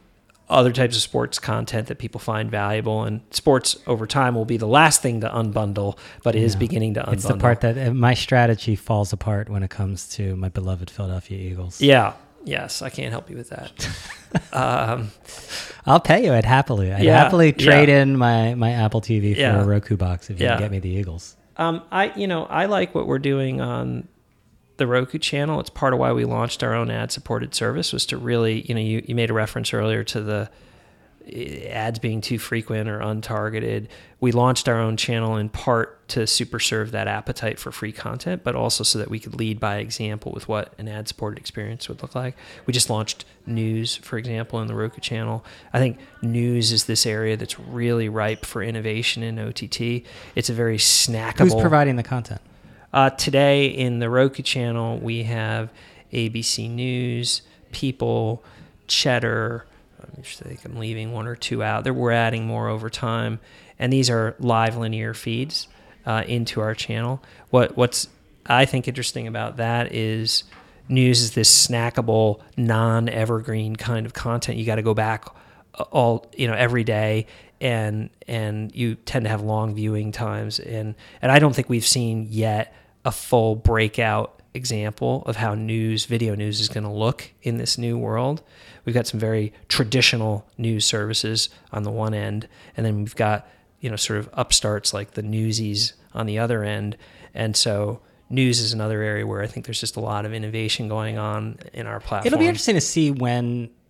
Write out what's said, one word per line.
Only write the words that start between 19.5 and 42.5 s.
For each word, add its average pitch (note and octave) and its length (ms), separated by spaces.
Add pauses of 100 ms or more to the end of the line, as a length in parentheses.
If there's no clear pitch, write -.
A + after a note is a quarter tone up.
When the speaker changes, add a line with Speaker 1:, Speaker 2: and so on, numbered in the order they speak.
Speaker 2:
a G2+ 40
Roku G2+ 320
box F2+ 320
if F2+ 100
you - 60
Speaker 1:
Yeah. A#2+ 80
Speaker 2:
can G#2+ 120
get G#2+ 60
me G2 60
the F#2 120
Eagles. F#2 460 (220)
Speaker 1:
Um, E3 240 (100)
I, F#3 240
you G3+ 120
know, E3+ 180
I - 200
like G3 280
what D3+ 140
we're C3+ 100
doing C3+ 420
on B2 480 (680)
the C3 80
Roku B2+ 320
channel. D3 420
It's - 120
part C3+ 220
of B2 60
why B2+ 120
we A#2+ 140
launched A#2 360
our A#2 140
own A#2 160
ad-supported A#2 640
service, B2 360
was A#2+ 140
to C3 120
really, A#2 440
you A#2 140
know, A2 60
you, A2 220
you A#2+ 120
made A#2 160
a - 20
reference A2 400
earlier A2 320
to - 160
the, G#2+ 280 (800)
eh, C#2+ 400
ads A2+ 320
being A2 220
too A#2 160
frequent A2 500
or G#2+ 120
untargeted. A2 880 (340)
We B2+ 100
launched B2 380
our A#2 100
own A2+ 160
channel A2+ 420
in G#2+ 120
part - 600
to A#2 160
super - 360
serve A2 300
that G#2 180
appetite G#2+ 500
for - 140
free G#2+ 180
content, C3 520
but B2 120
also A#2 300
so - 140
that G#2 100
we A2 100
could A2 160
lead A2 240
by G#2 180
example G#2+ 540
with - 160
what G#2+ 300
an G#2+ 100
ad-supported G#2+ 500
experience - 520
would - 120
look - 140
like. B2+ 200 (300)